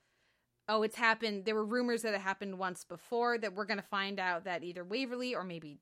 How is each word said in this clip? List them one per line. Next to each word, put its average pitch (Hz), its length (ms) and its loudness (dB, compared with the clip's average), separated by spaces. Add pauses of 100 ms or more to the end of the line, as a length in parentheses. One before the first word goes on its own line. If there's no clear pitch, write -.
(680)
"Oh, 214 160 4
it's 220 140 0
happened, 220 480 4
there 220 100 2
were 214 100 2
rumors 240 380 2
that 220 120 0
it 196 80 -2
happened 190 360 -4
once 180 260 -4
before," 240 520 0
that 214 180 -2
we're 202 120 -2
gonna 202 160 0
find 196 360 -2
out 180 260 0
that 175 200 -2
either 175 180 -6
Waverly 247 520 -2
or 180 100 -2
maybe 160 360 -8